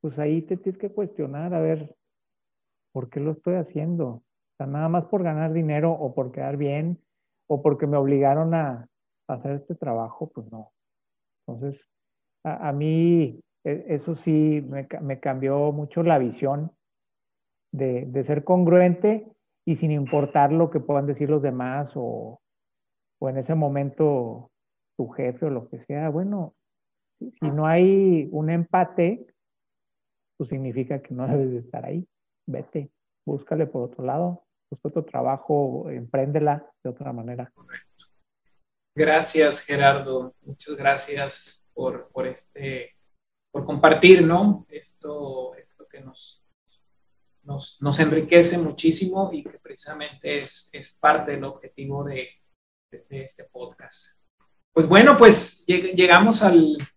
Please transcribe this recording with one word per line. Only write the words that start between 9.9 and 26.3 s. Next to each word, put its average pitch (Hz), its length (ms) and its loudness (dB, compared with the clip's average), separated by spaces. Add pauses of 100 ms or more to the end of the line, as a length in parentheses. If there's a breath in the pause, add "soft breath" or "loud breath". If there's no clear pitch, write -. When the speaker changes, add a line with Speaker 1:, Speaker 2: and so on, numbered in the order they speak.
Speaker 1:
pues 110 160 -16
no. 110 220 -20 (760)
Entonces, 135 420 -12 (560)
a, 156 240 -8
a 143 40 -4
mí, 156 680 0 (240)
e-, 147 240 -6
eso 156 280 -6
sí 151 520 0
me 139 200 -10
ca-, - 120 -12
me 135 200 -8
cambió 139 500 -2
mucho 147 320 -6
la 165 160 4
visión 139 540 -4 (960)
de, 131 360 -4
de 131 180 -6
ser 147 180 -4
congruente 180 840 2 (360)
y 156 120 0
sin 156 160 -2
importar 143 600 0
lo 165 180 2
que 160 100 -2
puedan 143 260 -2
decir 143 240 -4
los 151 120 0
demás 131 520 -6
o, 117 460 -10 (800)
o 135 80 -4
en 131 80 -6
ese 135 180 -4
momento 139 960 -2 (460)
tu 120 140 -6
jefe 123 360 -6
o 151 40 -2
lo 120 180 -8
que - 160 -16
sea. 147 240 -6
Bueno, 180 480 -6 (640)